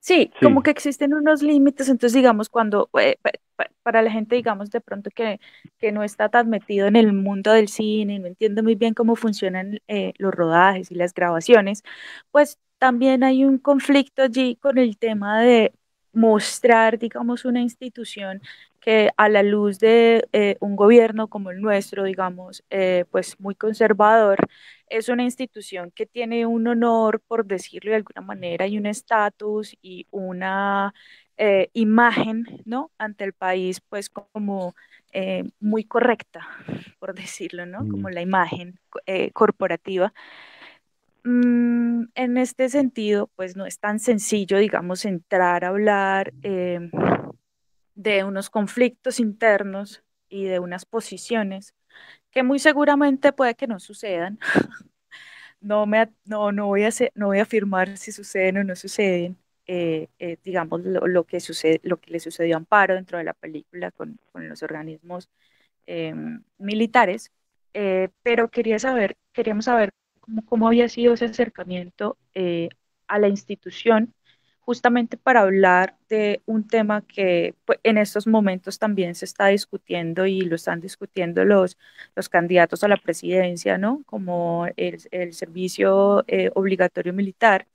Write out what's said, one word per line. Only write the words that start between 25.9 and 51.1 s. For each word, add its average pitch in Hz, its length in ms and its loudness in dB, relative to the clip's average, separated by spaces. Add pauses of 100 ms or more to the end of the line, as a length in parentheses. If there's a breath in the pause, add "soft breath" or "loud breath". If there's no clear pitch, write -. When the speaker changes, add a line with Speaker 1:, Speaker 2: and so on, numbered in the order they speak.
Speaker 1:
que 220 140 -8
tiene 233 400 -4
un 233 200 -2
honor, 226 600 2
por 226 200 -2
decirlo 190 460 -8
de 220 60 2
alguna 196 220 -8
manera, 185 460 -6
y 208 120 -4
un 208 80 -4
estatus 214 960 -4
y 180 300 -18
una, 196 840 -4 (460 soft breath)
eh, 196 340 2
imagen, 226 720 0 (200)
¿no? 262 340 -10
ante 214 260 -10
el 196 80 -6
país, 185 480 -4
pues, - 300 -12
como, 202 640 -8 (380 soft breath)
eh, 190 320 -6 (160)
muy 214 240 -2
correcta, 233 640 -2 (520 loud breath)
por 190 160 -14
decirlo, 180 520 -14
¿no? 202 220 -10
Como 196 220 -6
Speaker 2:
Mm. 180 40 -12
Speaker 1:
la 170 80 -8
imagen, 180 560 -2 (280)
eh, 190 260 -4
corporativa. 190 800 0 (1120 loud breath)
Mm, 240 920 2
en 247 220 -2
este 254 320 -2
sentido, 220 680 0
pues, 185 200 -10
no 190 100 -10
es 185 120 -14
tan 208 220 -4
sencillo, 202 580 0
digamos, 180 460 -2
entrar 180 600 0
a 180 40 -4
hablar, 196 720 0
eh, 180 480 -6 (1040)
de 202 300 -2
unos 196 260 -8
conflictos 240 680 -2
internos 202 840 -2 (260)
y 196 180 -10
de 185 120 -4
unas 180 280 -10
posiciones 202 880 -8 (560 soft breath)